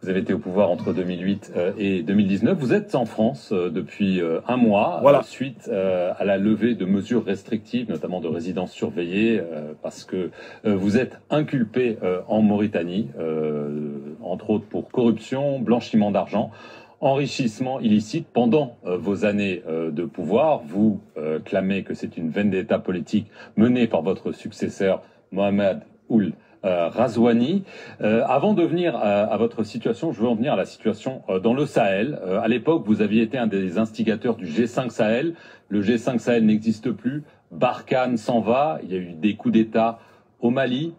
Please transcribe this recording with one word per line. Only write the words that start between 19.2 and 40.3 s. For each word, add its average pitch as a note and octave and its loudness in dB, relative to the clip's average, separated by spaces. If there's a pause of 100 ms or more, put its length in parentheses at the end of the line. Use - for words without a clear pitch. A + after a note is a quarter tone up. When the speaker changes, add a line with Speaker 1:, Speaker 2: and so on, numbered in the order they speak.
Speaker 1:
années, G2+ 0
euh, E2 -2
de E2 -4
pouvoir, A2+ 2
vous, G2 2 (160)
euh, D#2 -2
clamez F#2+ 0
que - -8
c'est - -10
une E2 -6
vendetta F#2+ 0
politique F#2 -2 (280)
menée B2 4
par F2 0
votre F2 -4
successeur, - -2 (300)
Mohamed G2 0 (260)
Ould, G2+ 2 (340)
euh, F2 2
Razouani. A#2+ 2 (380)
Euh, A2 4
avant D#3+ 4
de F3 4
venir E3 2
à, G#2 2
à A2 0
votre A2+ 0
situation, A#2+ -4
je A2 -8
veux A2+ 2
en A#2+ 2
venir B2 0
à A#2 2
la F#2 0
situation, - -6
euh, F#2+ 2
dans A2+ 2
le C#3+ 2
Sahel. A2 0
Euh, F#2+ -2
à A2 0
l'époque, B2+ 2
vous G#2 2
aviez G#2+ 4
été A2+ 0
un A#2 0
des F#2+ -2
instigateurs A2 0
du F#2+ -12
G A2+ 0
cinq B2+ -4
Sahel. B2 0 (340)
Le G2+ 0
G A2 2
cinq A#2+ -2
Sahel A#2 2
n'existe G#2+ 2
plus. C3+ -6 (260)
Barkhane B2 0
s'en A#2 0
va. C3+ 2
Il E2+ -8
y F#2 -4
a F#2 -2
eu F2 -10
des F2 -2
coups A#2+ 0
d'État A2+ 2 (420)